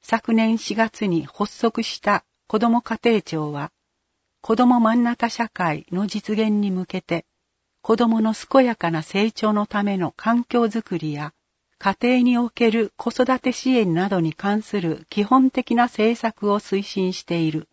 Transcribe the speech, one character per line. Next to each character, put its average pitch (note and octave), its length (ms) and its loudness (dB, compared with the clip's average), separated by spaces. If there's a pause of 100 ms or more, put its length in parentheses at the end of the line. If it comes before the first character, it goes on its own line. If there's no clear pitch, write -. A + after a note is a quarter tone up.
昨 A3+ 320 -2
年 A3+ 240 2
四 - 160 -8
月 A3 320 -2
に E3 200 0
発 - 280 -6
足 - 300 -2
し - 160 -12
た G3+ 240 -2 (240)
子 A3 100 -2
ど A#3 120 2
も A#3 120 2
家 A3 200 -8
庭 A3+ 200 2
庁 D3+ 300 -6
は、 D3 180 -8 (720)
子 A3 160 -2
ど B3 100 4
も A#3+ 140 6
真 A3+ 160 4
ん A#3+ 80 2
中 A#3 260 -2
社 A3+ 180 -4
会 D#3+ 440 -4
の F#3+ 160 -2
実 G#3 280 -4
現 A3 200 2
に G3+ 160 0
向 F#3 140 -4
け F#3 140 -8
て、 - 240 -6 (560)
子 A3+ 160 2
ど A#3 120 2
も A3+ 120 2
の A3 140 0
健 - 300 2
や A#3+ 120 0
か E3+ 140 -2
な D#3+ 120 -4
成 G#3 300 -2
長 G#3+ 200 -2
の G#3 140 0
た G3+ 160 -4
め G3+ 140 -2
の E3+ 160 -2
環 A#3+ 320 0
境 A#3+ 200 0
づ A3 180 -2
く F3+ 160 -6
り D#3 140 -4
や、 D3 200 -8 (460)
家 G3 240 -2
庭 B3 160 4
に B3 180 4
お A#3+ 140 0
け A#3 200 2
る A3 260 0
子 - 140 -6
育 B3+ 280 0
て B3+ 140 -2
支 - 180 -2
援 A3 240 2
な F#3 140 0
ど F#3+ 120 0
に D#3+ 140 -2
関 G#3 280 -2
す G3+ 180 -6
る E3 280 -4
基 G#3 160 -2
本 C4 260 4
的 - 240 -4
な A#3+ 100 4
政 A3+ 340 0
策 G#3 340 -2
を G#3 80 0
推 G3 220 -4
進 F#3 300 -2
し - 100 -10
て E3+ 180 -2
い D#3+ 100 2
る。 D#3 220 -6